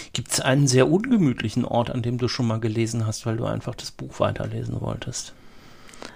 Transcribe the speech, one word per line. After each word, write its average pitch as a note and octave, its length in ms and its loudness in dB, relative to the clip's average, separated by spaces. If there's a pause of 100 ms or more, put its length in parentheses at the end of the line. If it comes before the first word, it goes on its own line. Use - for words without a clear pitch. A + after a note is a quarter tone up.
(140)
Gibt's - 260 -2
einen C#3 260 4
sehr B2+ 240 6
ungemütlichen E3 760 2
Ort, A#2 240 0
an C3 100 -2
dem A#2+ 160 0
du B2 100 0
schon A#2 200 0
mal A2 120 2
gelesen A2+ 480 0
hast, A2 200 -4
weil A2 100 0
du A2 80 -2
einfach A2 300 -4
das - 160 -10
Buch - 280 -12
weiterlesen A2 640 -2
wolltest? - 540 -8 (800)